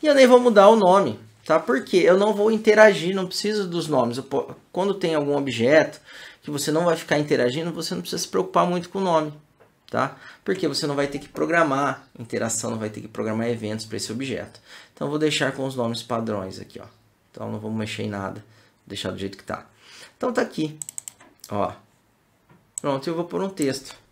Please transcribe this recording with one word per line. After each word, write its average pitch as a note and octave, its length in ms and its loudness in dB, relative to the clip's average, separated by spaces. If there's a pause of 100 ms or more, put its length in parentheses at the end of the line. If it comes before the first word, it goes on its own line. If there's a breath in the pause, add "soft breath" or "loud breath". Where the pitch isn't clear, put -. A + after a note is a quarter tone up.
E D4+ 40 2
eu C#4 80 6
nem C4 120 8
vou B3 140 8
mudar G#3 260 8
o A3+ 80 10
nome, F3+ 420 4 (280)
tá? D#3+ 120 2
Porque A#3+ 400 -2
eu F3+ 200 6
não G#3 160 2
vou G#3 180 2
interagir, G#3+ 640 6
não F#3 120 -4
preciso G3+ 380 -4
dos E3+ 220 -4
nomes. B2 300 0
Eu C3+ 60 -8
po-, - 320 -6 (180)
quando G3 200 -2
tem E3+ 220 -2
algum C#3+ 220 0
objeto C3+ 640 2 (400 loud breath)
que D3+ 100 -10
você D3 180 -4
não D#3 140 0
vai E3 140 2
ficar D#3 200 -2
interagindo, D3 540 0
você E3 220 -8
não F3+ 80 -6
precisa F3 200 -8
se - 60 -8
preocupar F#3 400 0
muito F3 220 -4
com G3 100 -8
o G3 40 -2
nome, D#3 300 0 (560)
tá? - 280 -4 (260 loud breath)
Porque F3+ 240 -2
você C#3+ 180 -4
não C#3+ 100 -4
vai C#3 120 -2
ter C#3 120 -8
que - 100 -16
programar D3 800 -2 (100)
interação, A2+ 520 -4
não A2+ 60 -6
vai A2 120 -6
ter G#2+ 100 -12
que - 80 -16
programar A2+ 400 -4
eventos A2 380 -6
pra - 100 -12
esse G2+ 160 -8
objeto. A#2 480 -8 (340 loud breath)
Então, C#3+ 140 -6
eu C#3+ 40 -4
vou D3+ 80 -2
deixar D3 340 0
com C3+ 120 -6
os C3 120 -8
nomes A#2 260 -4
padrões G#2 560 -6
aqui, - 180 -18
ó. G#2 80 -16 (460)
Então, A2 180 -12
não A2 80 -8
vou G#2+ 140 -8
mexer A2 320 -6
em G#2+ 60 -4
nada, G2+ 340 -8 (420 soft breath)
deixar G2 260 -8
do F#2+ 60 -10
jeito F#2+ 200 -10
que - 80 -20
tá. - 200 -10 (520 loud breath)
Então, B3+ 160 -4
tá B3 80 0
aqui, D#3 360 -6 (720)
ó. G2+ 220 -4 (1080)
Pronto, C3+ 260 -4
eu E3 80 -4
vou E3+ 100 -4
pôr F3 180 -6
um F#3+ 60 -6
texto. C#3 460 -6 (160)